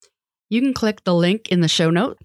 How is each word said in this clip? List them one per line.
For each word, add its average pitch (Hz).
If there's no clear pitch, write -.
You 220
can 269
click 214
the 185
link 175
in 180
the 165
show 165
note 170